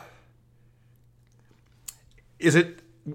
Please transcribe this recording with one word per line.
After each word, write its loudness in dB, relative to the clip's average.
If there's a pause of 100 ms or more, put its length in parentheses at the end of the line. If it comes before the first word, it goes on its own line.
(2500)
is 2
it, 0 (340)